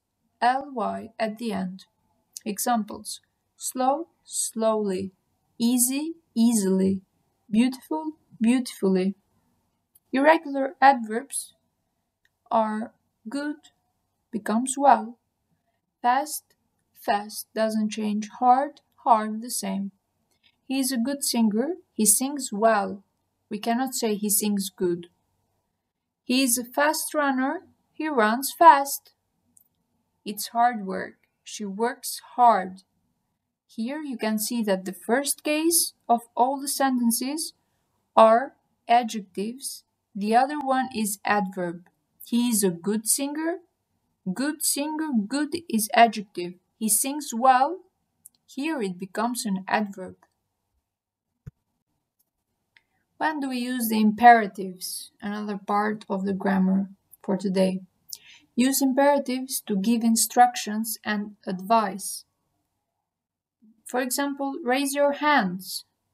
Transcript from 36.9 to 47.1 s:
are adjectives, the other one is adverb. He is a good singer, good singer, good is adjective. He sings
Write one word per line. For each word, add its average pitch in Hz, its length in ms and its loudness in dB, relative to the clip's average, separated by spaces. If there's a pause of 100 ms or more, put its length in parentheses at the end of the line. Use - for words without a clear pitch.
are 226 400 6 (320)
adjectives, 226 960 -2 (320)
the 214 200 0
other 277 240 2
one 262 360 -2
is 214 280 -4
adverb. 185 640 -4 (380)
He 240 240 0
is 202 140 2
a 185 80 4
good 196 360 -4
singer, 311 520 -2 (720)
good 302 300 -4
singer, 311 460 -2 (180)
good 294 260 -4 (160)
is 220 240 -2
adjective. 208 600 2 (260)
He 220 100 -2
sings 277 460 -2